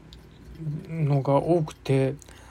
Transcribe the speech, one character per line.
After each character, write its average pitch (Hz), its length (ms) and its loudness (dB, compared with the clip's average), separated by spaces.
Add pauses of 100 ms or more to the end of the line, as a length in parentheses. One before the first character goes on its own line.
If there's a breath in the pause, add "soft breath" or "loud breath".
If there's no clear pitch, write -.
(880)
の 147 340 0
が 139 140 2
多 160 260 2
く 156 120 -8
て、 135 400 0 (360 loud breath)